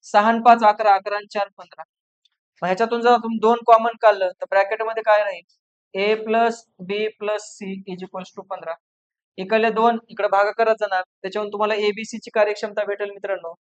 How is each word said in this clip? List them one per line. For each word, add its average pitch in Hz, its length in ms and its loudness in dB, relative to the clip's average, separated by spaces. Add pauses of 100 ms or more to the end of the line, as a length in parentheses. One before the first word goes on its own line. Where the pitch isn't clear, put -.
सहा 208 260 2
आणि 233 180 2
पाच 233 180 6
अकरा, 214 300 4
अकरा 196 220 -2
आणि 208 160 -10
चार 202 160 -4 (100)
पंधरा. 175 260 -20 (760)
मग 170 60 -4
ह्याच्यातून 226 340 0
जर 226 160 6
तुम्ही 226 220 -4
दोन 233 280 4
कॉमन 226 340 6
काढलं 196 300 4
तर - 180 -12
ब्रॅकेट 196 320 0
मध्ये 220 220 -4
काय 214 200 4
राहील? 185 200 -8 (500)
A 202 220 0
plus 226 420 0 (240)
B 190 160 -6 (220)
plus 208 340 -6
C 196 160 -12 (200)
is 185 140 -10
equals 185 260 -14
to 196 200 -18
पंधरा. 165 240 -10 (640)
इकडले 220 320 0
दोन, 226 280 0 (120)
इकडे 202 180 -4
भागाकारात 208 520 2
जाणार, 196 220 -2 (200)
त्याच्यावरून 208 300 -6
तुम्हाला 214 240 -2 (120)
एबीसी 214 300 -6
ची 220 140 -16
कार्यक्षमता 208 540 -2
भेटेल 202 240 -6
मित्रांनो. 196 540 -10